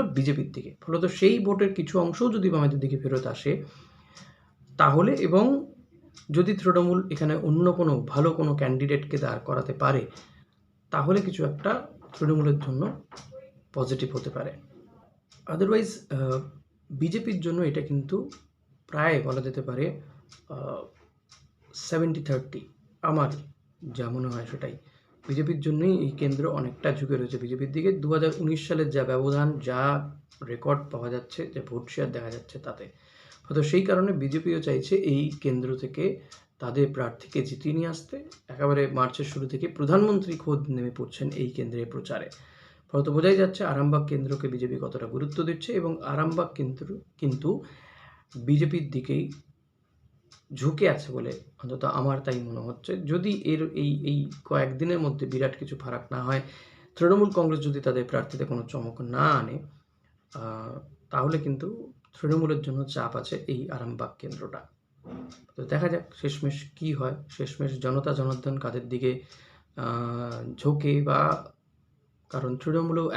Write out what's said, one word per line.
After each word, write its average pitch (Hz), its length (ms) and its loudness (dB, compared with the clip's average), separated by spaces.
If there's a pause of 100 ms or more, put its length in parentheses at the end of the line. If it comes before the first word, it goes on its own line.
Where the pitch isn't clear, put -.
(180)
বিজেপির 143 340 2
দিকে। - 200 -12 (100)
ফলত 165 240 0
সেই 190 340 6
ভোটের 196 340 2
কিছু 156 260 -4
অংশও 175 360 2
যদি 190 140 2
বামেদের 147 300 4
দিকে 135 180 0
ফেরত 127 300 -2
আসে, 143 240 -2 (1160)
তাহলে, 151 480 6
এবং 190 280 6 (840)
যদি 175 240 4
তৃণমূল 180 460 4 (120)
এখানে 151 240 0
অন্য 165 380 4
কোনো 170 200 4 (140)
ভালো 147 240 4
কোনো 156 240 2
ক্যান্ডিডেটকে 143 640 0
দাঁড় 131 280 -2
করাতে 131 280 -2
পারে, 135 280 2 (880)
তাহলে 156 300 4
কিছু 185 240 -4
একটা 147 260 -2 (420)
তৃণমূলের 151 460 4
জন্য 139 220 -2 (920)
পজিটিভ 131 400 0
হতে - 160 -6
পারে। - 220 -6 (960)
Otherwise, 196 460 2
আহ, 131 460 -2 (500)
বিজেপির 175 500 -2
জন্য 170 220 -2
এটা 151 200 0
কিন্তু 143 340 -2 (760)
প্রায় 156 340 4
বলা 131 180 -2
যেতে 131 200 -4
পারে, 127 240 -2 (640)
আহ, 139 320 -8 (920)
সেভেন্টি 160 480 0
থার্টি, 139 400 -4 (420)
আমার 156 260 2 (680)
যা 123 140 -4
মনে 127 180 -4
হয় 117 180 -6
সেটাই। 135 300 -10 (500)
বিজেপির 147 340 0
জন্যই 151 380 2
এই 143 140 0
কেন্দ্র 139 380 0
অনেকটা 147 460 -2
ঝুঁকে 143 220 0
রয়েছে 123 200 -4
বিজেপির 127 340 -4
দিকে। 156 200 2
দু 147 220 -2
হাজার 156 260 4
উনিশ 156 280 0
সালের 156 220 0
যা 135 140 2
ব্যবধান, 139 440 2 (120)
যা 123 220 -2 (640)
রেকর্ড 143 420 0
পাওয়া 120 200 -6
যাচ্ছে, 123 320 -8 (100)
যে - 160 -8
ভোট 120 220 -6
শেয়ার 139 220 -2
দেখা 117 200 -8
যাচ্ছে 117 280 -14
তাতে, 110 260 -12 (580)
হয়তো 147 200 0
সেই 180 200 4
কারণে 190 300 4
বিজেপিও 156 480 0
চাইছে 139 340 2
এই 151 280 4 (180)
কেন্দ্র 127 340 0
থেকে 139 280 -6 (600)
তাদের 131 320 2
প্রার্থীকে 127 440 -4 (100)
জিতিয়ে 151 280 -4
নিয়ে 165 160 0
আসতে - 220 -12 (380)
একেবারে 139 340 4 (100)
মার্চের 127 340 0
শুরু 135 220 -4
থেকে 165 140 -4 (100)
প্রধানমন্ত্রী 190 560 4 (100)
খোদ 147 320 -2
নেমে 123 220 -4
পড়ছেন 143 300 -6 (140)
এই 123 140 -2
কেন্দ্রে 117 380 -6
প্রচারে। - 340 -8 (600)
ফলত 143 200 2
বোঝাই 170 320 6
যাচ্ছে 185 200 2 (120)
আরামবাগ 147 340 4
কেন্দ্রকে 135 460 -2
বিজেপি 123 280 -4
কতটা 127 240 -6
গুরুত্ব 143 380 -4
দিচ্ছে 165 300 -4
এবং 170 180 0 (220)
আরামবাগ 160 440 0
কেন্দ্র 131 280 -4 (320)
কিন্তু 143 320 0 (840)
বিজেপির 147 500 2 (100)
দিকেই 139 360 -2 (1200)
ঝুঁকে 151 360 2
আছে 139 280 -2
বলে 120 140 -6 (320)
অন্তত 131 200 -6 (160)
আমার 135 260 2
তাই 127 220 -2
মনে 117 200 -8
হচ্ছে। 123 240 -10 (200)
যদি 180 200 0 (220)
এর 156 80 0 (220)
এই, 143 80 0 (180)
এই 143 220 0 (140)
কয়েকদিনের 143 540 0
মধ্যে 147 340 -2
বিরাট 131 260 0
কিছু 143 220 -10
ফারাক 123 300 -8
না 127 120 -4
হয়, 131 180 0 (540)
তৃণমূল 196 400 8
কংগ্রেস 156 320 2
যদি 139 200 0
তাদের 127 240 0
প্রার্থীতে 131 340 -2
কোনো 120 260 -4
চমক 117 300 -8
না 123 240 0 (140)
আনে, 113 180 -4 (760)
আহ, 113 420 -10 (340)
তাহলে 143 360 2
কিন্তু 139 220 -2 (480)
তৃণমূলের 151 460 2
জন্য 135 220 -4
চাপ 120 320 -6
আছে - 200 -4 (120)
এই 135 220 -4
আরামবাগ 120 500 -8
কেন্দ্রটা। - 420 -12 (920)
তো 131 100 -10
দেখা 151 280 0
যাক 170 120 -4 (160)
শেষমেশ 143 360 -2 (180)
কী 156 180 -4
হয়, 131 220 -2 (140)
শেষমেশ 139 420 -4 (140)
জনতা 139 280 0
জনার্দন 131 500 -2
কাদের 120 260 -6
দিকে, 127 220 0 (640)
আহ, 120 840 -4
ঝোঁকে 147 420 2
বা, 143 180 2 (1080)
কারণ 127 320 -4
তৃণমূলও 165 560 0